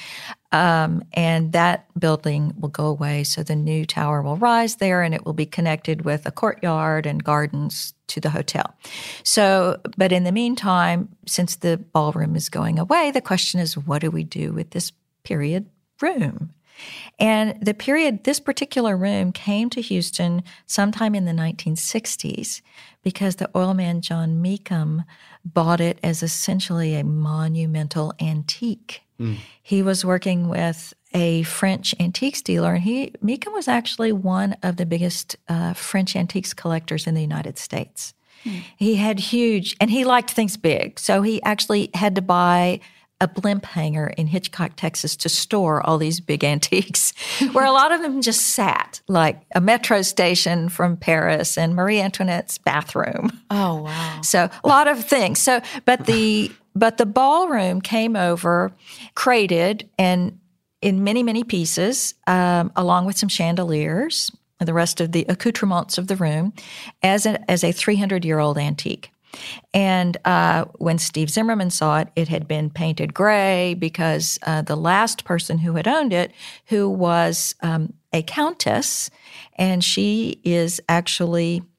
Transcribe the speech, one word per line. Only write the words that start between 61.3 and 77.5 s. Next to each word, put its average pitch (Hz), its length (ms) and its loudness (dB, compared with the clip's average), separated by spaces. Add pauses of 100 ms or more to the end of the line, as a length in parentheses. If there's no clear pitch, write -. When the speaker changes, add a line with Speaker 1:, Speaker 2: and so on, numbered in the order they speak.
Speaker 1:
pieces, 196 720 -2 (140)
um, 180 480 2
along 180 280 2
with 190 140 -2
some 208 100 0
chandeliers 170 1000 0 (300)
and 165 80 0
the 165 60 -2
rest 170 260 0
of 165 100 0
the 165 180 0
accoutrements 190 720 0
of 180 80 -4
the 196 80 -2
room, 170 380 0 (500)
as 196 240 2
a, - 240 -2
as 175 140 2
a 170 80 2
three 208 240 0
hundred-year-old 165 640 2
antique. - 520 -4 (640)
And, 185 500 2
uh, 170 400 4 (140)
when 165 200 2
Steve 156 320 -2
Zimmerman 220 400 0
saw 156 300 2
it, 156 160 -4
it 165 120 0
had 160 200 -4
been 151 220 -2
painted 160 420 -2
gray 190 600 2
because, 160 720 -2
uh, 156 160 0
the 151 140 -2
last 190 480 2
person 170 340 -2
who 165 160 0
had 165 120 -2
owned 277 260 2
it, 175 200 0 (340)
who 202 220 2
was, 170 720 2